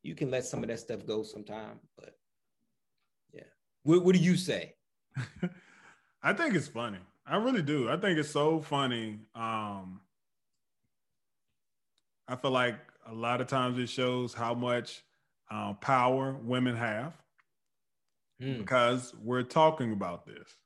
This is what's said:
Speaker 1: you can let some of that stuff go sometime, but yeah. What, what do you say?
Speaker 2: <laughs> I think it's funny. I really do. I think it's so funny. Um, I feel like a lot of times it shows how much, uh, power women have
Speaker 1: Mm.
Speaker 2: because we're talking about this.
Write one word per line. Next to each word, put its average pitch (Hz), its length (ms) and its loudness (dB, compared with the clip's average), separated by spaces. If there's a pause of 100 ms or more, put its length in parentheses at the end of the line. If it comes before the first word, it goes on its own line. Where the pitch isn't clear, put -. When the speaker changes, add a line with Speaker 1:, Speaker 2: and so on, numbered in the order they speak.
Speaker 1:
you 160 120 -10
can 143 160 -4
let 127 140 -2
some 123 180 -6
of 113 60 -4
that 113 120 -4
stuff 101 260 -10
go 107 160 -2
sometime, 107 560 -14 (180)
but - 200 -20 (1160)
yeah. - 120 -20 (400)
What, 175 200 6
what 185 120 8
do 165 40 8
you 180 160 6
say? 92 380 -2 (760)
Speaker 2:
<laughs> - 720 -20
I 294 100 4
think 302 220 0
it's 147 140 0
funny. 117 300 -6 (260)
I 147 120 -2
really 226 260 2
do. 139 260 0
I 147 80 0
think 180 220 2
it's 147 120 -2
so 156 300 2
funny. 120 600 -2 (160)
Um, 104 640 -6 (2250)
I 127 80 -4
feel 135 140 0
like 123 280 2 (280)
a 113 80 -14
lot 120 260 0
of 123 60 -2
times 127 320 0
it 123 100 -2
shows 127 460 -2
how 117 200 -2
much, 120 480 -2 (480)
uh, 107 240 -6
power 131 580 2 (100)
women 127 340 0
have 117 360 -4 (1300)
Speaker 1:
Mm. 131 180 -4
Speaker 2:
because 123 580 2
we're 123 260 -2
talking 151 500 4
about 90 320 -4
this. - 420 -20